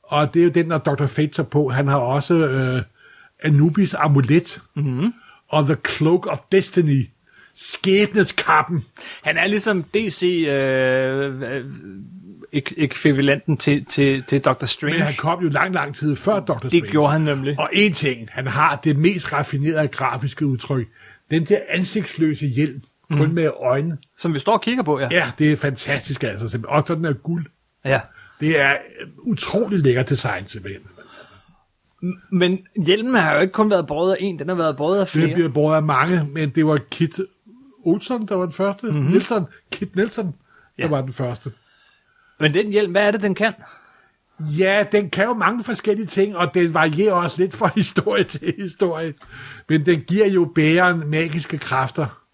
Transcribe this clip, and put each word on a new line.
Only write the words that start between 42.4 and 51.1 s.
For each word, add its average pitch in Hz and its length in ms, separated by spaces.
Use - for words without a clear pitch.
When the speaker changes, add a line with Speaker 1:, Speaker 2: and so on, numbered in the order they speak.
Speaker 2:
den 208 180
hjelm, 202 200
hvad 208 160
er 208 40
det, 208 100
den 196 140
kan? 208 180
Speaker 1:
Ja, 196 340
den 208 180
kan 190 160
jo 240 80
mange 214 300
forskellige 214 420
ting, 196 320
og 175 160
den 170 200
varierer 160 400
også 175 280
lidt 190 140
fra 196 180
<laughs> - 20
historie 202 480
til - 360
historie. 165 540
Men 156 160
den 170 160
giver 202 260
jo 185 180
bæreren 165 540
magiske 156 480